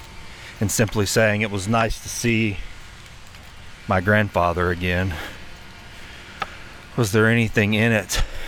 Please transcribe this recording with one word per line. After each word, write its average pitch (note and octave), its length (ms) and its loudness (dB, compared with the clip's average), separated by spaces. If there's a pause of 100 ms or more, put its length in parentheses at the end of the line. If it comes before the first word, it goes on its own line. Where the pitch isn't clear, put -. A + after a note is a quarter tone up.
(600)
and - 120 0
simply G#2+ 340 2
saying, G#2+ 360 4
"It G#2+ 100 0
was G2 160 -2
nice A2+ 340 2
to - 80 -12
see A2 480 0 (1300)
my F#2+ 140 2
grandfather F2+ 720 4
again," F2+ 420 0 (1800)
was A2 140 2
there A2 180 6
anything A2 460 4
in A2+ 160 4
it G2+ 320 2 (240)